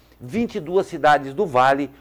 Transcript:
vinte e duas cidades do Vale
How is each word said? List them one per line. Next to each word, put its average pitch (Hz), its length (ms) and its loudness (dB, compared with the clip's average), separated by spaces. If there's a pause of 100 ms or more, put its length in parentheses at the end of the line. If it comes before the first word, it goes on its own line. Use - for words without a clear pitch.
(200)
vinte 180 360 -6
e 202 40 -4
duas 180 260 -2
cidades 143 480 0
do 180 120 -2
Vale 139 440 2 (100)